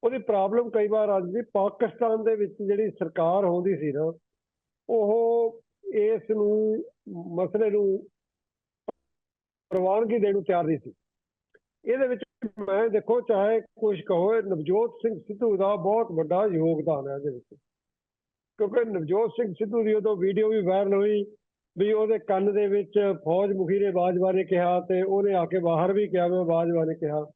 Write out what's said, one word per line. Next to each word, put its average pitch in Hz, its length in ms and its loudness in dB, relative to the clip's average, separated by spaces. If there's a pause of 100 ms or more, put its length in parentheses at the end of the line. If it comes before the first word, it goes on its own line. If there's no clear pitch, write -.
ਉਹਦੀ 240 140 -2
ਪ੍ਰੋਬਲਮ 208 520 0
ਕਈ 214 180 0
ਵਾਰ 214 220 0
ਆ 196 100 2
ਜਾਂਦੀ, 185 220 -4 (120)
ਪਾਕਿਸਤਾਨ 220 680 -2
ਦੇ 226 120 2
ਵਿੱਚ 202 260 -4
ਜਿਹੜੀ 202 300 0
ਸਰਕਾਰ 170 520 0
ਆਉਂਦੀ 180 340 0
ਸੀ 147 140 -4
ਨਾ, 156 220 -2 (760)
ਉਹ 226 720 0 (320)
ਇਸ 214 280 0 (100)
ਨੂੰ, 214 520 0 (260)
ਮਸਲੇ 180 600 -2
ਨੂੰ 202 380 0 (1600)
ਪ੍ਰਵਾਨਗੀ 202 480 0
ਦੇਣ 202 160 2
ਨੂੰ 196 100 0
ਤਿਆਰ 175 200 0
ਨਹੀਂ 156 140 0
ਸੀ। 123 160 -14 (920)
ਇਹਦੇ 254 220 0
ਵਿੱਚ 233 160 -4 (220)
ਮੈਂ 202 440 -2
ਦੇਖੋ, 214 320 0
ਚਾਹੇ 220 400 2
ਕੁਛ 208 400 -2
ਕਹੋ, 190 340 2
ਇਹ 220 80 0
ਨਵਜੋਤ 185 480 0
ਸਿੰਘ 214 280 -4
ਸਿੱਧੂ 208 380 -2
ਦਾ 196 180 2
ਬਹੁਤ 208 360 0
ਵੱਡਾ 165 340 0
ਯੋਗਦਾਨ 160 640 0
ਹੈ 139 80 -8
ਇਹਦੇ 143 140 -6
ਵਿੱਚ। - 300 -14 (1000)
ਕਿਉਂਕਿ 220 280 0
ਨਵਜੋਤ 190 460 0
ਸਿੰਘ 220 220 -4
ਸਿੱਧੂ 220 300 -2
ਦੀ 214 100 2
ਉਦੋਂ 208 240 0
ਵੀਡੀਓ 202 320 0
ਵੀ 220 120 0
ਵਾਇਰਲ 190 320 0
ਹੋਈ 202 320 2 (520)
ਵੀ 208 160 2
ਉਹਦੇ 214 260 2
ਕੰਨ 196 340 0
ਦੇ 208 140 2
ਵਿੱਚ 202 460 0 (120)
ਫੌਜ 190 260 2
ਮੁਖੀ 190 280 0
ਨੇ 196 120 2
ਬਾਜਵਾ 180 400 2
ਨੇ 185 120 2
ਕਿਹਾ 180 360 2
ਤੇ 180 220 0
ਉਹਨੇ 196 320 2
ਆ 175 120 2
ਕੇ 180 140 -2
ਬਾਹਰ 170 340 2
ਵੀ 208 140 2
ਕਿਹਾ, 175 200 2
"ਮੈਂ 180 160 0
ਬਾਜਵਾ 165 420 0
ਨੇ 160 100 -2
ਕਿਹਾ।" 151 400 -4